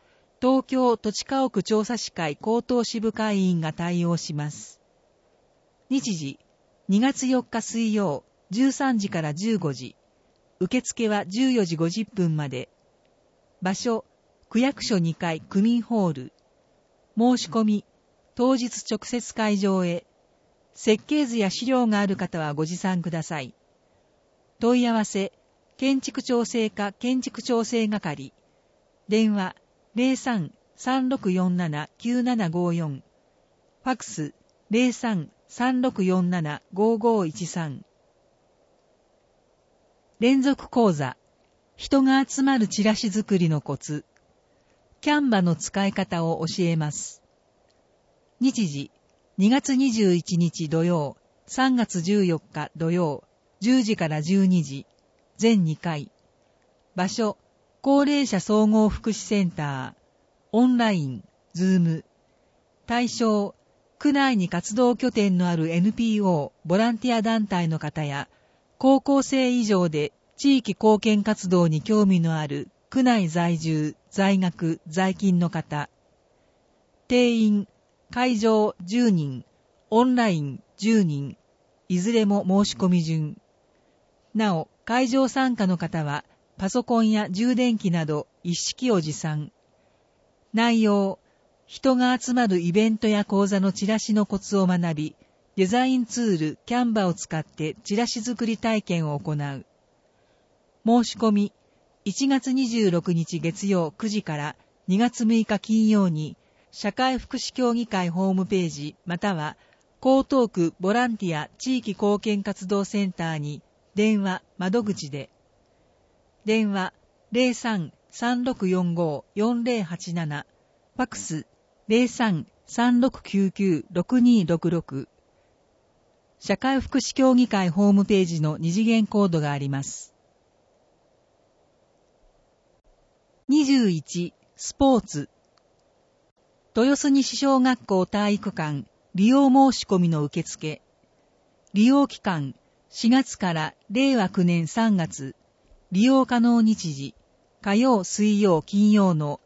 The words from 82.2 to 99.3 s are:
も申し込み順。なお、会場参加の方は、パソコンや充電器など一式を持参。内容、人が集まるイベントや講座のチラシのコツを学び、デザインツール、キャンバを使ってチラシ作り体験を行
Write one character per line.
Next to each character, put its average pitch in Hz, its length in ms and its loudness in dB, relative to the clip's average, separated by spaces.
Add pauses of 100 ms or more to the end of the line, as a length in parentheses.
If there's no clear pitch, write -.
も 202 220 0
申 196 200 2
し - 80 -8
込 190 120 0
み 180 160 2
順。 156 340 -4 (960)
な 208 220 0
お、 160 120 -4 (160)
会 247 240 0
場 262 200 2
参 262 280 0
加 208 120 0
の 180 100 2
方 160 260 -4
は、 143 220 -6 (320)
パ 190 120 -4
ソ 240 140 -2
コ 233 180 2
ン 220 100 4
や 214 180 0
充 226 240 0
電 240 240 2
器 196 140 -2
な 165 160 0
ど 151 180 -4 (180)
一 175 120 -4
式 - 340 -4
を 202 100 2
持 151 140 -4
参。 151 380 -6 (1000)
内 226 280 2
容、 202 380 2 (480)
人 - 280 0
が 247 220 2
集 247 160 -4
ま 240 140 2
る 185 120 2
イ 170 120 0
ベ 214 180 2
ン 220 80 0
ト 220 100 -2
や 208 180 2
講 202 200 0
座 196 140 0
の 190 120 2
チ 196 140 -6
ラ 214 140 0
シ 214 160 -2
の 208 100 2
コ 196 140 -4
ツ - 180 -4
を 190 80 4
学 175 300 0
び、 151 200 -6 (400)
デ 190 120 2
ザ 247 180 2
イ 262 100 2
ン 247 120 0
ツ 240 160 -4
ー 196 160 2
ル、 156 260 -2
キ - 80 -4
ャ 247 120 2
ン 233 80 0
バ 208 120 2
を 175 80 0
使 - 240 -8
っ 156 60 -4
て - 400 -8
チ 202 120 -4
ラ 233 120 0
シ 226 160 -6
作 233 240 -4
り 220 100 -2
体 220 240 -2
験 165 300 -2
を 147 80 -6
行 165 140 -6